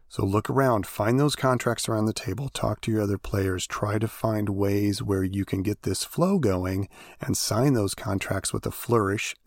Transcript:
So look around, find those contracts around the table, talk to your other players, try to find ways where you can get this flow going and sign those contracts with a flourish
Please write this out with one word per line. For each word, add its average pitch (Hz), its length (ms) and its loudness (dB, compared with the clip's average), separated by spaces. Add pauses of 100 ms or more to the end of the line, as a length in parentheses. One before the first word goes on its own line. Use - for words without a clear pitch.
So - 160 -4
look 104 260 0
around, 123 380 2
find 117 320 0
those 143 160 2
contracts 120 540 0
around 110 160 2
the 110 80 0
table, 98 340 -6
talk 107 340 -2
to 113 100 -2
your 107 100 2
other 101 160 0
players, 95 500 -2
try 104 320 -2
to 110 80 -2
find 107 400 -2
ways 101 560 2
where 95 220 2
you 98 180 -2
can 98 180 -2
get 101 200 -2
this - 240 -2
flow 185 340 2
going 95 480 0 (320)
and - 160 -2
sign 127 380 2
those 104 220 2
contracts - 580 -4
with - 120 -2
a 107 60 -2
flourish 107 640 0 (120)